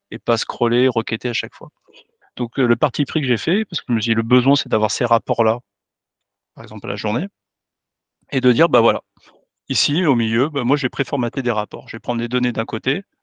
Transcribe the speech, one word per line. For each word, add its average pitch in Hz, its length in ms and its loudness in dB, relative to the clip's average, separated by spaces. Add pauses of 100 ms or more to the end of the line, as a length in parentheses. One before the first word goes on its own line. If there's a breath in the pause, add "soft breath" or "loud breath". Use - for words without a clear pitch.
(100)
et 113 80 -8
pas 117 180 0
scroller, 120 520 0
requêter 117 400 -2
à 120 60 -4
chaque - 200 -10
fois. - 160 -18 (640 loud breath)
Donc, 120 220 -6
euh, 131 80 2
le 117 100 6
parti 139 280 0
pris - 160 -2
que 139 60 -2
j'ai 123 120 2
fait, 208 260 0
parce - 160 -8
que - 80 -16
je 123 60 2
me 113 60 2
suis 113 100 -2
dit, 110 40 2
le 113 80 0
besoin, 127 340 4
c'est - 120 -4
d'avoir 107 220 2
ces - 160 -2
rapports-là, 113 540 2 (960)
par 117 100 -16
exemple 113 220 -12
à 113 40 -6
la 107 60 -6
journée, 113 320 -4 (1000)
et 131 120 0
de 123 100 6
dire, 151 180 4
bah 123 100 6
voilà, 107 220 2 (680 soft breath)
ici, 147 380 -2
au 139 80 4
milieu, 117 340 0
bah, 143 160 -4
moi, 131 140 2
je - 40 -12
vais 131 60 0
préformater 127 540 -4
des 120 80 -2
rapports. 110 380 -6
Je - 80 -12
vais 110 40 -14
prendre 120 200 -4
les 117 80 -4
données 123 240 0
d'un 117 120 -2
côté, 135 380 -4 (200)